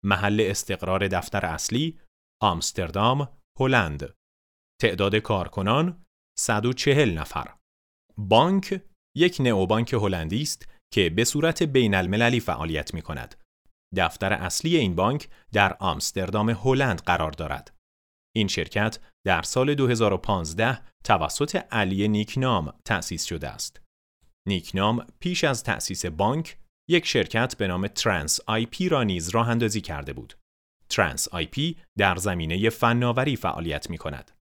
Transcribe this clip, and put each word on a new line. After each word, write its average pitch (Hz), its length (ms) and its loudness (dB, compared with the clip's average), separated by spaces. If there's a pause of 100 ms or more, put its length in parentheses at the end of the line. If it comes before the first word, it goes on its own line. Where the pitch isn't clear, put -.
محل 101 440 2
استقرار 95 580 -2
دفتر 92 380 -2
اصلی 117 540 -4 (420)
آمستردام، 98 960 0 (220)
هلند. 92 560 0 (680)
تعداد 98 340 2
کارکنان 107 920 0 (340)
صد 107 260 0
و 127 80 2
چهل 131 440 2
نفر. - 380 -8 (640)
بانک 165 640 4 (360)
یک 180 220 2
نئوبانک 110 540 2
هلندی 95 480 -2
است - 280 -8 (240)
که 92 160 4
به 90 140 2
صورت 156 400 0
بین 127 320 4
المللی 110 440 2
فعالیت 80 540 -4
می‌کند. 78 420 -10 (600)
دفتر 95 380 0
اصلی 127 440 0
این 98 180 2
بانک 110 340 0 (220)
در 101 280 2
آمستردام، 95 680 -2
هلند 120 520 0
قرار 82 300 0
دارد. - 460 -8 (580)
این 107 120 2
شرکت 104 520 -2 (260)
در 87 160 2
سال 135 340 0
دو 135 120 2
هزار 113 260 4
و 92 40 0
پانزده 98 640 -2 (220)
توسط 143 520 0
علی 101 520 0
نیکنام 107 800 0
تأسیس 87 400 -2
شده 73 240 -6
است. - 320 -12 (680)
نیکنام 98 600 0 (120)
پیش 180 240 -2
از 135 200 0
تأسیس - 420 -4
بانک 104 520 -2 (320)
یک 165 160 2
شرکت - 520 0
به 101 100 -2
نام 92 200 -2
ترانس 82 600 0
آی 110 180 0
پی 180 240 -2
را 143 140 2
نیز 90 260 0
راه 117 200 2
اندازی 113 320 0
کرده 71 320 -8
بود. - 200 -14 (560)
ترانس 73 380 0
آی 85 180 -4
پی 151 360 -4 (160)
در 98 180 6
زمینهٔ 92 540 0
فناوری 120 680 2
فعالیت 82 540 -4
می‌کند. 73 520 -10